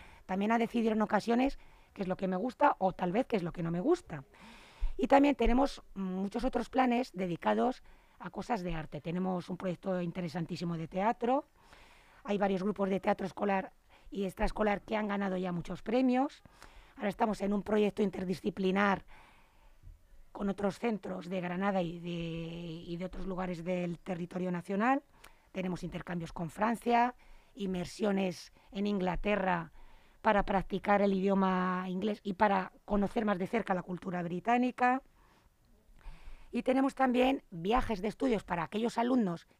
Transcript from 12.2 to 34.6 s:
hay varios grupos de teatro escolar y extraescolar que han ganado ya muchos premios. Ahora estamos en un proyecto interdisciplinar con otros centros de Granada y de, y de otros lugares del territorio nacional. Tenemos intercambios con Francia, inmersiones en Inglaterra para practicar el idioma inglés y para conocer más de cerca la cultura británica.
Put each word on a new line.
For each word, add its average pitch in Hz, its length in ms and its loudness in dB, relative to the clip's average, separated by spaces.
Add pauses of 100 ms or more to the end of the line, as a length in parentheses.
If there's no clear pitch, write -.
hay 208 120 -2
varios 190 260 2
grupos 196 280 0
de 190 100 2
teatro 202 260 0
escolar 196 460 -2 (380)
y 202 140 -4
extraescolar 202 580 0
que 220 140 -4
han 214 100 -2
ganado 202 300 -2
ya 185 160 -2
muchos 170 300 -6
premios. 254 600 2 (540)
Ahora 214 140 -4
estamos 220 320 0
en 202 100 0
un 202 100 0
proyecto 214 400 2
interdisciplinar 190 1000 0 (1300)
con 202 160 -4
otros 196 300 0
centros 185 500 -4
de 185 120 -2
Granada 185 420 0
y 170 180 -4
de, 175 100 -8
y 170 840 -6
de 180 80 -6
otros 185 220 -6
lugares 180 380 -4
del 175 360 -2
territorio 180 500 -4
nacional. 202 520 0 (500)
Tenemos 180 300 -4
intercambios 170 500 -8
con 170 180 -6
Francia, 233 640 2 (400)
inmersiones 190 1000 -2 (200)
en 202 140 -2
Inglaterra 185 840 0 (500)
para 202 220 4
practicar 202 580 2
el 202 120 6
idioma 185 760 2
inglés 190 340 -2
y 202 120 -4
para 196 380 2 (120)
conocer 208 400 0
más 202 140 2
de 180 80 -2
cerca 202 280 0
la 175 80 -2
cultura 180 400 -6
británica. 247 800 2 (1500)